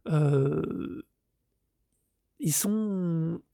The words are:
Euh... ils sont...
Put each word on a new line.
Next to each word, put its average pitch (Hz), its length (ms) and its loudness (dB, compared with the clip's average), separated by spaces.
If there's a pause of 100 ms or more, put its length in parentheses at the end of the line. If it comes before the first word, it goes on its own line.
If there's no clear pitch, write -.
(100)
Euh... 147 960 0 (1300)
ils 180 120 0
sont... 185 880 0 (140)